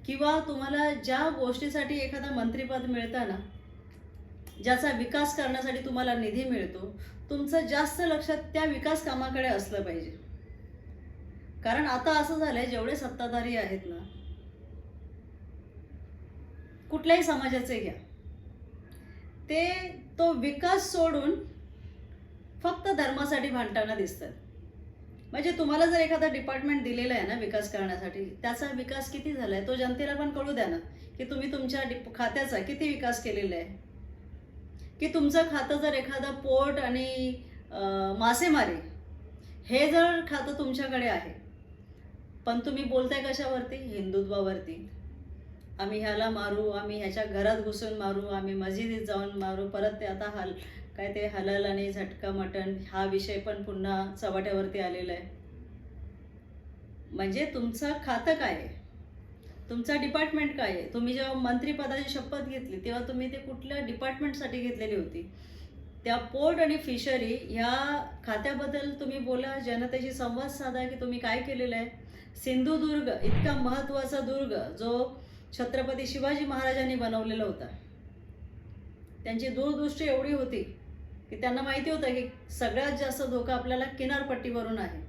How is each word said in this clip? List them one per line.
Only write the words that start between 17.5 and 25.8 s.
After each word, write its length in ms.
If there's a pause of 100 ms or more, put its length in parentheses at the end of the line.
घ्या, 120 (1600)
ते 180 (520)
तो 140
विकास 600
सोडून 420 (1300)
फक्त 260
धर्मासाठी 600
भांडताना 440
दिसतात. 380 (1000)
म्हणजे 280
तुम्हाला 280